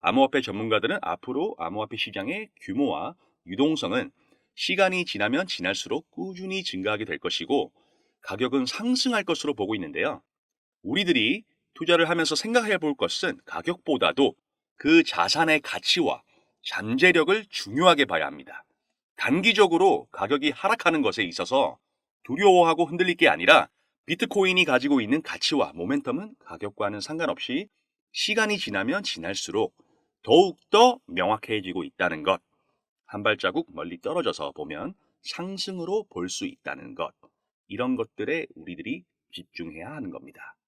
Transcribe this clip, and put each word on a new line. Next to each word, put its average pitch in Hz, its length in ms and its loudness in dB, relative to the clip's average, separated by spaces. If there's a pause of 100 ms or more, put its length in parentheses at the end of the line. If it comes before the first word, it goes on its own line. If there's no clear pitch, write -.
암호화폐 131 400 4
전문가들은 110 580 -2
앞으로 127 560 -4
암호화폐 104 400 -8
시장의 117 540 -8 (100)
규모와 143 540 -4 (320)
유동성은 120 640 -2 (440)
시간이 185 520 0
지나면 117 400 -2
지날수록 101 640 -4
꾸준히 190 520 -8
증가하게 104 440 -4
될 87 100 -6
것이고 - 560 -2 (480)
가격은 127 460 -2
상승할 240 580 0
것으로 151 300 -2
보고 107 220 -2
있는데요. 85 460 -4 (600)
우리들이 147 600 0 (280)
투자를 165 380 2
하면서 160 240 0
생각해 220 420 0
볼 156 180 -2
것은 131 520 -2
가격보다도 131 880 0 (480)
그 160 200 8
자산의 156 580 2
가치와 - 600 -2 (400)
잠재력을 165 880 2
중요하게 143 560 4
봐야 82 180 0
합니다. 69 400 -12 (520)
단기적으로 180 960 4
가격이 262 420 -2
하락하는 175 500 0
것에 110 200 0
있어서 90 560 -2 (460)
두려워하고 170 640 6
흔들릴 175 300 0
게 160 120 6
아니라 87 400 6 (380)
비트코인이 185 580 2
가지고 135 380 4
있는 127 180 0
가치와 - 540 -2
모멘텀은 139 640 -4
가격과는 101 640 -8
상관없이 160 680 -6 (440)
시간이 214 440 0
지나면 110 460 -4
지날수록 95 720 -4 (460)
더욱더 202 840 4
명확해지고 92 800 -4
있다는 80 380 -4
것, 92 180 0 (640)
한 104 180 -10
발자국 104 520 -2
멀리 82 260 -10
떨어져서 113 520 -4
보면 76 420 -10 (260)
상승으로 190 880 -6
볼 90 220 -8
수 - 160 -8
있다는 67 480 -12
것, - 180 -6 (560)
이런 123 280 -4
것들에 127 580 -6
우리들이 113 500 -12 (260)
집중해야 82 600 -14
하는 143 180 -10
겁니다. - 480 -18 (120)